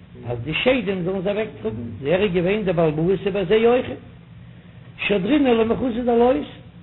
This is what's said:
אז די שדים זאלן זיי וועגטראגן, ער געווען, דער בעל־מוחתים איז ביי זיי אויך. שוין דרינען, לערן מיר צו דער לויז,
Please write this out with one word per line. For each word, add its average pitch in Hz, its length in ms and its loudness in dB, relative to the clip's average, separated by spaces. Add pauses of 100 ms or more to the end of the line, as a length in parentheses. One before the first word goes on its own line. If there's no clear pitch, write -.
(280)
אז 120 160 -4
די 156 100 -6
שדים 196 500 0
זאלן 190 180 -2
זיי 196 120 -2
וועגטראגן, 214 440 -6 (280)
ער 185 200 2
געווען, 190 380 0
דער 185 100 0
בעל־מוחתים 160 360 2
איז 196 240 0
ביי 196 120 -2
זיי 220 220 4
אויך. 247 180 4 (1200)
שוין 202 140 2
דרינען, 254 320 2
לערן 226 140 4
מיר 226 100 0
צו 240 280 -2
דער 233 120 2
לויז, 254 280 4 (380)